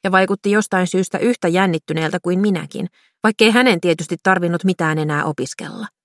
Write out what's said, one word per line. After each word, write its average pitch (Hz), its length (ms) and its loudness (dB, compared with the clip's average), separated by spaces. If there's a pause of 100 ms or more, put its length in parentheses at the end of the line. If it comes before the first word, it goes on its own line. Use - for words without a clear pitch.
ja 190 80 -2
vaikutti 190 400 2
jostain 202 360 0
syystä 185 300 -2
yhtä 214 300 0
jännittyneeltä 165 760 0
kuin 180 160 0
minäkin, 190 480 -2 (360)
vaikkei 214 280 4
hänen 233 300 4
tietysti 170 420 -2
tarvinnut 175 400 0
mitään 165 340 0
enää 151 280 -2
opiskella. 156 640 -8 (180)